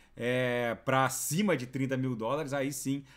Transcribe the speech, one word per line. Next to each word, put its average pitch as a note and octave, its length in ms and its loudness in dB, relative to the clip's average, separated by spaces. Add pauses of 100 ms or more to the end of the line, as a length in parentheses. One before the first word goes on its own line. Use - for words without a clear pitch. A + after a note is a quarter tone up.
(180)
é, B2 680 0
pra C3 260 4
cima F3 460 2
de B2+ 120 -4
trinta C3 280 -2
mil B2+ 200 0
dólares, C3 380 -2
aí C#3 200 -2
sim C#3 300 -2 (140)